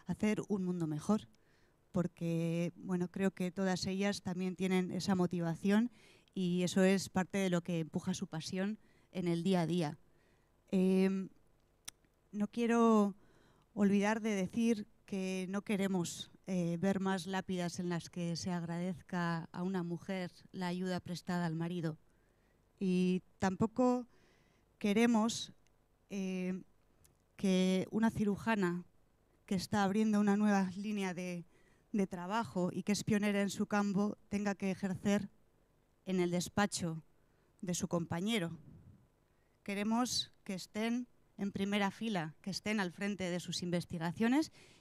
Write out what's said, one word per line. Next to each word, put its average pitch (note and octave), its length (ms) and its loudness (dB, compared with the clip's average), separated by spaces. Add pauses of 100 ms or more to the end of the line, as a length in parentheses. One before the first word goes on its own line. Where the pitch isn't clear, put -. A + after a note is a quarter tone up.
hacer G#3+ 420 0
un G3 160 0
mundo F3+ 220 0
mejor, D#3 420 0 (640)
porque, E3+ 840 -2
bueno, F3+ 320 -2
creo F#3+ 240 0
que F3+ 180 -4
todas F#3 380 -2
ellas G3 340 -2
también F#3 360 -4
tienen F#3 340 0
esa F#3 240 0
motivación F3+ 760 2 (440)
y F3+ 300 0
eso F3+ 200 4
es F#3+ 240 4
parte F#3 300 -2
de F#3+ 120 2
lo F3 120 2
que E3+ 180 -4
empuja F3 340 -4
su - 140 -6
pasión F#3+ 500 -6 (360)
en F3 160 -2
el E3+ 120 0
día F3+ 200 2
a D#3+ 60 0
día. D#3+ 300 -2 (680)
Em, F#3+ 640 2 (1040)
no G#3 160 -2
quiero A3+ 680 4 (580)
olvidar G3+ 460 4
de G#3+ 120 -2
decir G#3 540 0 (200)
que F#3+ 420 -4
no G3+ 140 -4
queremos, F#3+ 680 -2 (200)
eh, E3+ 300 0
ver G3 220 0
más F#3+ 260 -2
lápidas F#3 520 -4
en F3+ 100 -2
las E3+ 200 -4
que E3+ 280 -4
se F#3+ 140 -4
agradezca E3+ 1000 -4
a F3+ 120 -6
una F#3 200 -2
mujer F3 480 -6 (220)
la F#3 140 -6
ayuda F3+ 340 -2
prestada F3 440 -4
al D#3+ 100 -2
marido. E3 420 -4 (840)
Y F#3 420 2 (180)
tampoco A#3+ 680 2 (680)
queremos, A3+ 760 2 (580)
eh, F#3 520 -4 (720)
que F#3 560 4
una A3 200 2
cirujana G3 720 0 (600)
que G3+ 100 0
está G3+ 280 0
abriendo G#3 360 2
una G3+ 180 4
nueva G3+ 380 4
línea G3+ 380 -4
de, F3 320 -6 (460)
de G3 160 2
trabajo F3+ 640 -2
y F#3 120 -4
que G#3 100 0
es F3+ 100 -2
pionera G#3 380 2
en G3+ 80 0
su G#3 180 -4
campo G3+ 500 0 (120)
tenga G3+ 260 -2
que G3 160 -2
ejercer G3+ 580 -2 (760)
en F#3 140 0
el F3 120 2
despacho F3 720 -2 (580)
de F3+ 120 -4
su E3+ 160 -2
compañero. E3+ 680 -2 (1080)
Queremos A3 680 -2 (140)
que G3+ 80 -6
estén A#3 540 -4 (300)
en G3+ 140 -4
primera G3+ 400 0
fila, F#3 500 -4
que - 80 -8
estén G#3+ 300 -2
al F3+ 120 0
frente F#3+ 380 -4
de F3 100 -2
sus - 220 -6
investigaciones F3 880 0 (300)